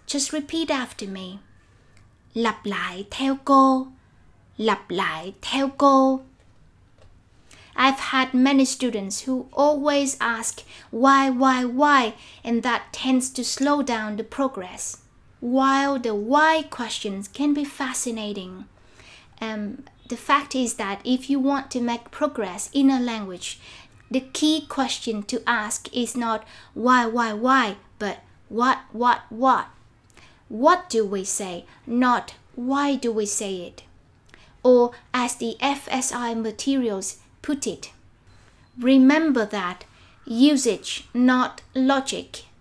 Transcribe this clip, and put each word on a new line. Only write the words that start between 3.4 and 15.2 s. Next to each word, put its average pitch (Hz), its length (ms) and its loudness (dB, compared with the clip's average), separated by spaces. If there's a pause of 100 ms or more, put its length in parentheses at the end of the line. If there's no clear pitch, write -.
cô. 262 460 4 (680)
Lặp 214 320 -2
lại 175 520 -4
theo 269 360 -2
cô. 269 440 4 (1500)
I've 262 240 2
had 262 340 -2
many 269 320 6
students 214 560 -4
who 254 320 -4
always 285 640 2
ask 226 440 -4 (260)
why, 269 400 4
why, 254 360 2
why, 254 500 2 (280)
and 233 200 -2
that 233 280 -4
tends 262 400 0
to 247 120 -6
slow 285 400 0
down 214 340 -4
the 220 60 -6
progress. - 800 -8 (360)